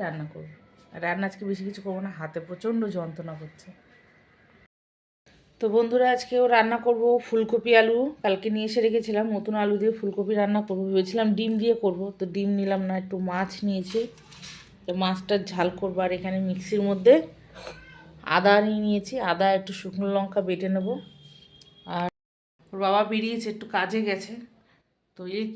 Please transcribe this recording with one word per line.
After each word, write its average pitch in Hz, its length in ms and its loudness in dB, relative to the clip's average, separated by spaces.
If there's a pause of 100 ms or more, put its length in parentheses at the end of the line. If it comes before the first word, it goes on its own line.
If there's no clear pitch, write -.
রান্না 156 300 -6
করবো। 156 220 -16 (380)
আর 160 120 -14
রান্না 185 240 -2
আজকে 190 200 -14
বেশি 190 180 -4
কিছু 202 180 -12
করবো 185 220 -6
না, 190 120 -8
হাতে 156 280 -8
প্রচণ্ড 226 340 -4 (160)
যন্ত্রণা 165 440 -8
করছে। - 280 -20 (1900)
তো 233 40 -2 (100)
বন্ধুরা, 233 400 4
আজকেও 247 280 0 (120)
রান্না 226 300 4
করব 233 180 2 (240)
ফুলকপি 226 440 0 (100)
আলু, 226 160 4 (260)
কালকে 196 320 0
নিয়ে 214 140 -2
এসে 220 160 -2
রেখেছিলাম, 220 400 0 (100)
নতুন 214 180 -4 (100)
আলু 208 180 2
দিয়ে 220 180 2
ফুলকপি 196 420 -2
রান্না 208 260 2
করব। 190 220 -2
ভেবেছিলাম 190 380 2 (100)
ডিম 220 140 0 (100)
দিয়ে 226 220 4
করব, 180 180 0 (180)
তো 190 40 -4 (120)
ডিম 202 140 -2 (100)
নিলাম 196 300 0
না, 185 120 -2
একটু 190 140 -8 (140)
মাছ 190 220 -2 (160)
নিয়েছি, 190 320 -2 (840)
তো 180 60 -6 (100)
মাছটার 185 400 0 (100)
ঝাল 180 160 0 (120)
করবো। 185 260 -4
আর 180 120 0
এখানে 190 200 -4 (100)
মিক্সির 185 420 -2
মধ্যে 196 240 8 (1200)
আদা 196 160 6 (120)
নিয়ে 214 220 0
নিয়েছি, 208 260 -2 (180)
আদা 185 160 2 (120)
একটু 190 200 -12
শুকনো 190 360 -6
লঙ্কা 196 320 -2
বেটে 185 280 -2
নেব। 190 120 -2 (1080)
আর 175 120 -2 (640)
ওর 190 120 -8
বাবা 190 160 4 (100)
বেরিয়েছে, 226 420 -2
একটু - 120 -12 (100)
কাজে 190 240 0 (100)
গেছে, 196 240 -6 (840)
তো 185 40 -16 (160)
এই 220 60 -4 (120)